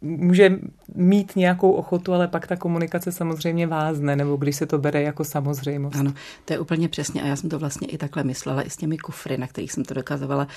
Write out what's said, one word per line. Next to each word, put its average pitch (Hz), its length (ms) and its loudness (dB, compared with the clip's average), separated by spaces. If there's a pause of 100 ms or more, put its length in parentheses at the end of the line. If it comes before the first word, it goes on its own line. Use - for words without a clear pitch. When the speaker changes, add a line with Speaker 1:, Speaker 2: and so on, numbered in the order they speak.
Speaker 1:
může 180 580 6 (360)
mít 196 420 4
nějakou 180 360 6
ochotu, 175 400 -2
ale 175 160 4
pak 170 180 -4
ta 180 100 -4
komunikace 170 560 -2
samozřejmě 165 540 -2
vázne, 151 500 0
nebo 143 200 2
když 139 200 0
se 151 100 -2
to 151 120 0
bere 147 240 2
jako 147 220 -2
samozřejmost. 143 720 -4
Speaker 2:
Ano, 139 180 2 (300)
to - 80 -4
je 156 60 0
úplně 165 300 0
přesně 151 340 -6
a - 40 -2
já 139 100 0
jsem 156 140 -6
to 156 80 -4
vlastně 147 300 -6
i 160 100 -8
takhle 143 260 -4
myslela, 135 380 -4
i 139 80 -10
s - 60 -12
těmi 156 220 -4
kufry, - 400 -8
na 127 80 -4
kterých - 260 -10
jsem 127 120 -4
to 135 100 -8
dokazovala, 139 640 -2